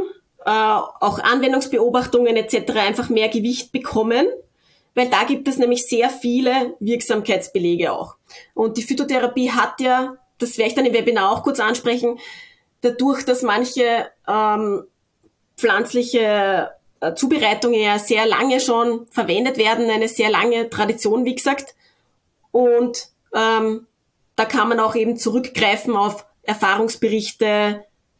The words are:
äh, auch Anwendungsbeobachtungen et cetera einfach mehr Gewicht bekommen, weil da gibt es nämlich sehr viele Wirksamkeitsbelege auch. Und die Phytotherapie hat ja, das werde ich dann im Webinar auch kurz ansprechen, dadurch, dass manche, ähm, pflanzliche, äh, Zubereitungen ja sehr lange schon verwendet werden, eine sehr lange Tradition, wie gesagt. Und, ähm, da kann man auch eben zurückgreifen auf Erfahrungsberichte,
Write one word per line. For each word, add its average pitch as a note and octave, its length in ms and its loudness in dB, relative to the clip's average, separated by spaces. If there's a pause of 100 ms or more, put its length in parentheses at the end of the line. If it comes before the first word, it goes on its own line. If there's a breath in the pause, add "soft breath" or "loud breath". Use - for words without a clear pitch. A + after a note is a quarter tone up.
(440)
äh, - 60 0
auch G#3+ 680 0
Anwendungsbeobachtungen B3 1160 2
et A3 140 -2
cetera A3 300 0
einfach G#3 280 -2
mehr A3 200 2
Gewicht A#3+ 440 -4
bekommen, A#3 540 0 (680)
weil B3 140 2
da A#3+ 160 2
gibt C4+ 240 -2
es C4 100 -2
nämlich B3 280 2
sehr A#3+ 220 0
viele B3 720 0
Wirksamkeitsbelege G3 1120 -2
auch. - 240 -10 (380 loud breath)
Und A3 220 -2
die A#3 60 -2
Phytotherapie B3+ 720 -2
hat B3 280 -2
ja, B3+ 360 0 (220)
das - 180 -4
werde A3 120 0
ich A#3 60 -4
dann C4+ 120 2
im A#3 60 2
Webinar G#3+ 400 2
auch - 100 -4
kurz A#3+ 180 0
ansprechen, A#3+ 580 0 (640 loud breath)
dadurch, B3+ 420 0
dass B3+ 180 0
manche, A#3 640 0 (220)
ähm, G#3+ 560 0 (720)
pflanzliche, G#3+ 1120 0 (300)
äh, E3 140 -4
Zubereitungen A#3 640 2
ja G#3 180 2
sehr G#3+ 280 0
lange B3+ 340 2
schon A#3 500 0
verwendet A3+ 480 -2
werden, A3 320 2
eine A3 180 0
sehr A3 220 0
lange A3+ 400 0
Tradition, A3 540 0
wie B3 100 -2
gesagt. C#4 400 -4 (800)
Und, A#3+ 560 2 (260)
ähm, A3 520 0 (500)
da E3 80 0
kann A3+ 240 0
man A#3 120 0
auch A3 140 0
eben A#3 220 0
zurückgreifen A3 800 -2
auf G3+ 280 -2 (180)
Erfahrungsberichte, G#3 1400 0 (360)